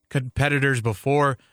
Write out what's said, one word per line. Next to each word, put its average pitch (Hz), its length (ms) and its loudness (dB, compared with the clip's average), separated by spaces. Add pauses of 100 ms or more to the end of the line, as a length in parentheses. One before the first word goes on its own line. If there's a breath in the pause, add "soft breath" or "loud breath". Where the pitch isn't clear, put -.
competitors 139 720 0
before 135 560 0 (160 soft breath)